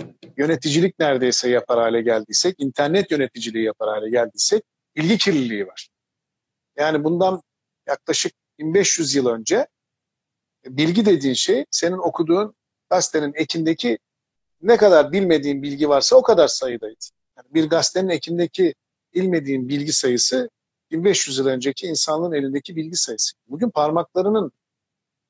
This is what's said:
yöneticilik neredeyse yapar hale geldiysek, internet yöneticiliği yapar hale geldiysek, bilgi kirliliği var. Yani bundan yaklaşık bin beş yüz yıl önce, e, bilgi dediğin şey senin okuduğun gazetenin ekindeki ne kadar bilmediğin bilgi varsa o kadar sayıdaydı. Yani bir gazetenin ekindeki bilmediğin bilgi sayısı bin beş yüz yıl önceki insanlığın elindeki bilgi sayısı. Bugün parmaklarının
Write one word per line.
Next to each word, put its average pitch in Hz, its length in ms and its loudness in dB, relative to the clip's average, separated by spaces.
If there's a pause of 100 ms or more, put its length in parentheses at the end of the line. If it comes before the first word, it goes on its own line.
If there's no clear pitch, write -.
(360)
yöneticilik 156 600 0
neredeyse 127 520 0
yapar 120 280 0
hale 117 240 0
geldiysek, 113 560 -2
internet 147 520 -2
yöneticiliği 117 540 -4
yapar 107 240 -4
hale 107 220 -4
geldiysek, 120 540 0 (320)
bilgi 170 220 2
kirliliği 120 480 0
var. - 220 -18 (880)
Yani 151 280 0
bundan 180 380 0 (440)
yaklaşık - 460 -4 (260)
bin 156 160 -4
beş 196 240 2
yüz 139 160 -2
yıl 135 120 2
önce, 117 300 -2 (1080)
e, 131 100 -14
bilgi 175 300 2
dediğin 139 280 2
şey 254 360 0
senin 180 280 -2
okuduğun 175 560 -2 (360)
gazetenin 156 440 0
ekindeki 160 640 -2 (640)
ne 220 140 4
kadar 160 360 6
bilmediğin 147 500 0
bilgi 143 260 -2
varsa 143 280 4
o 254 60 8
kadar 175 260 6
sayıdaydı. 117 560 -8 (320)
Yani - 180 -20
bir 156 160 2
gazetenin 165 380 0
ekindeki 170 680 -2 (400)
bilmediğin 143 540 -2
bilgi 147 240 -4
sayısı 123 580 0 (400)
bin 165 140 -4
beş 170 240 2
yüz 131 100 -6
yıl 135 80 0
önceki 135 400 -4
insanlığın 165 460 -2
elindeki 139 440 -4
bilgi 160 200 -6
sayısı. - 360 -4 (160)
Bugün 175 220 -4
parmaklarının 175 840 -2 (760)